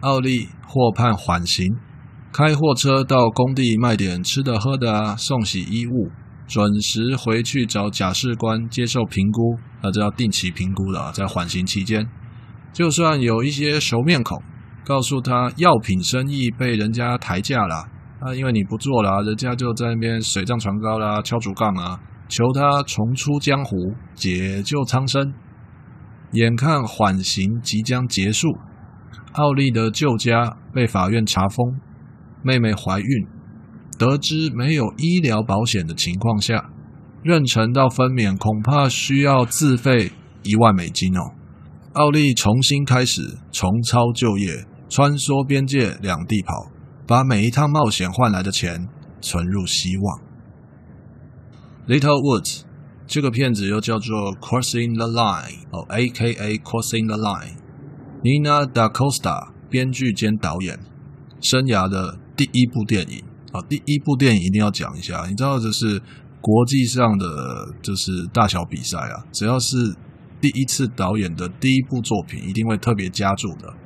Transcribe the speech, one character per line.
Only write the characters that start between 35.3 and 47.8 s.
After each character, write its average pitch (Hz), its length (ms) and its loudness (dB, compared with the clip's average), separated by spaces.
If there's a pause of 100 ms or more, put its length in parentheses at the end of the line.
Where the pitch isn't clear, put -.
保 104 220 0
险 98 200 -2
的 80 80 -6
情 87 240 -2
况 110 220 2
下， 113 300 -2 (560)
妊 160 200 4
娠 113 280 2
到 135 160 4
分 127 240 2
娩 104 240 2
恐 110 240 0
怕 139 260 4
需 139 320 0
要 139 240 4
自 131 320 2
费 120 380 4 (300)
一 104 120 2
万 110 180 8
美 85 160 0
金 92 280 0
哦。 85 160 -4 (640)
奥 147 140 4
利 147 240 4
重 113 300 4
新 143 220 2
开 123 200 4
始， - 340 -4 (120)
重 - 180 0 (140)
操 120 320 2
旧 110 220 2
业， 95 280 -4 (220)
穿 143 240 4
梭 139 340 0
边 135 220 2
界 131 340 0
两 87 240 -2
地 104 160 0
跑， - 300 -8 (340)
把 120 160 4
每 120 240 2
一 120 60 2
趟 147 180 2
冒 147 200 2